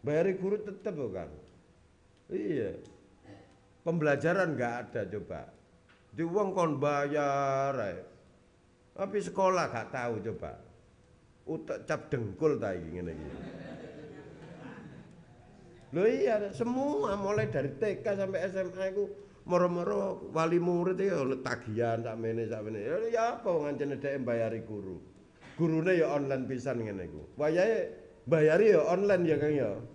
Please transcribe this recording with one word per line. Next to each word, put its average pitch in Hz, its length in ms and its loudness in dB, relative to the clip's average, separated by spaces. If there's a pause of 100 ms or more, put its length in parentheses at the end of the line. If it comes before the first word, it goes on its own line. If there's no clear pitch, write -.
Bayari 196 360 2
guru 196 200 0
tetep 202 400 -8
loh, 123 160 -4
Kang. 82 160 -8 (1000)
Iya. 156 480 -2 (1080)
Pembelajaran 165 720 2
nggak 120 160 0 (160)
ada, 113 160 -4
coba. 90 340 -8 (720)
Di 165 160 -4
wong 196 300 0
kon 156 260 2
bayar 139 960 2
ae. 98 220 -4 (1000)
Tapi 196 240 -4
sekolah 180 480 2
gak 117 240 -6
tahu, 120 320 -4
coba. 90 320 -8 (880)
Utek 156 400 -6
cap 151 240 -4
dengkul 127 480 0
ta 107 160 -2
iki 85 240 -6
ngene 87 160 -6
iki. 76 160 -10 (2750)
Lho 165 160 0
iya, 226 420 2
semua 262 640 0
mulai 202 380 0
dari 135 240 0
T 208 240 0
K 202 160 -2
sampai 190 320 -2
S 185 80 -6
M 185 180 -4
A 190 140 -2
iku 196 160 -2 (420)
moro-moro 180 880 0
wali 165 240 4
murid 175 400 2
ya 185 220 2
oleh 131 240 0
tagihan 117 580 0
sakmene, 113 460 -2
sakmene. 110 320 -6
Ya, 135 160 -2 (100)
ya 226 160 2 (140)
apa - 160 -4
wong 147 180 2
ancene 139 300 -2
dhek 139 240 -2
mbayari 113 400 0
guru? 95 320 -8 (600)
Gurune 165 400 4
ya 151 160 4
online 135 320 0
pisan 120 400 -2
ngene 95 240 -6
iku. 76 160 -12 (160)
Wayahe 185 480 2 (400)
mbayari 165 480 8
ya 156 40 8 (120)
online 190 320 4
ya, 156 160 4
Kang, 151 160 2
ya. 113 160 2 (220)